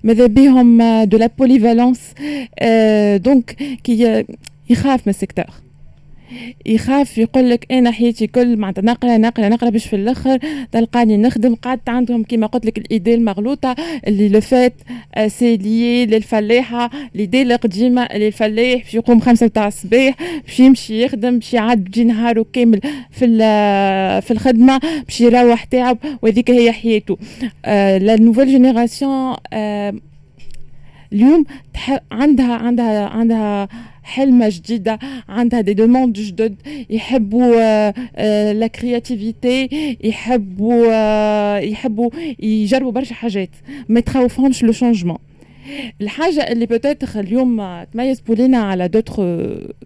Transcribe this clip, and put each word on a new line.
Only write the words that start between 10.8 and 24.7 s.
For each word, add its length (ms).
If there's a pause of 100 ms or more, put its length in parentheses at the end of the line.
نخدم. 380
قعدت 340
عندهم 340
كيما 240
قلت 180
لك 120
الايدي 360
المغلوطه 640 (320)
اللي 220
لو 120
فات، 320 (420)
آه، 120
سي 300
لي 480
للفلاحه، 840 (260)
الايدي 260
القديمه 600
اللي 260
الفلاح 560
باش 100
يقوم 260
خمسة 280
تاع 200
الصباح 480 (300)
باش 140
يمشي 440
يخدم 360
باش 140
يعدي 500
نهاره 500
كامل 260 (320)
في 140
ال-، 960
في 100
الخدمه 480 (260)